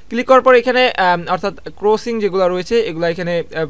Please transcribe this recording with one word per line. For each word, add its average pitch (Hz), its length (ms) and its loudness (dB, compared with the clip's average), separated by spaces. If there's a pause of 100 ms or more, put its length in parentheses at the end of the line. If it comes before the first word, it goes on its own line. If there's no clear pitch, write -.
ক্লিক 233 180 -4
করার 262 140 6
পর 254 140 4
এখানে, 247 360 2
আম, 180 380 0
অর্থাৎ 190 260 -4 (220)
ক্রসিং 214 440 0
যেগুলো 190 280 2
রয়েছে 180 320 0
এগুলো 170 260 -2
এখানে, 170 360 -2 (120)
আহ, 160 160 -4